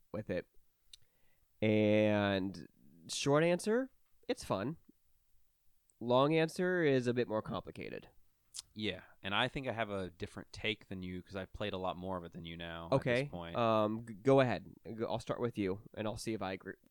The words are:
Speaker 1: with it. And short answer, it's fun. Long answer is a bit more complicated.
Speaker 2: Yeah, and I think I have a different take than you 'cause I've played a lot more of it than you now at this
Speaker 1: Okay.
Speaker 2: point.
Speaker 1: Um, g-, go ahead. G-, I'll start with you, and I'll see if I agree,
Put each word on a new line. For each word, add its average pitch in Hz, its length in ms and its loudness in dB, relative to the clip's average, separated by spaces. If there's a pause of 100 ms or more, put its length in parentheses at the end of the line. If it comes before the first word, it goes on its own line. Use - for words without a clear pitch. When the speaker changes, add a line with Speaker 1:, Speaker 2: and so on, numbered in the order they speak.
(120)
Speaker 1:
with 107 180 -6
it. 90 160 -2 (1120)
And 104 1040 4 (420)
short 147 360 4
answer, 214 440 2 (400)
it's - 160 -4
fun. 117 320 -2 (1200)
Long 127 340 6
answer 175 480 2
is 131 240 6
a 120 80 4
bit 123 140 2
more 107 140 -2
complicated. - 640 -8 (680)
Speaker 2:
Yeah, 101 260 -4 (220)
and 98 120 -4
I 120 140 2
think 131 200 -8
I 113 40 -2
have 107 180 -4
a 95 200 -4
different - 420 -12
take - 360 -4
than 95 140 -10
you 90 200 -8
'cause - 140 -14
I've 92 160 -10
played 104 220 -6
a 92 40 -4
lot 90 180 -4
more 92 200 -6
of 87 80 -8
it 82 80 -14
than 85 120 -12
you 82 120 -10
now 82 340 -10
at 135 140 0
this 123 160 0
Speaker 1:
Okay. 143 100 -4
Speaker 2:
point. 85 260 -8
Speaker 1:
Um, 113 500 2
g-, 117 80 -10
go 135 260 6
ahead. 110 340 0 (120)
G-, 113 180 -6
I'll 117 160 -2
start - 200 -6
with 117 180 -2
you, 98 220 0 (140)
and 107 140 -4
I'll 104 80 -6
see - 180 -6
if 101 80 -6
I 95 120 -4
agree, 95 200 -10 (160)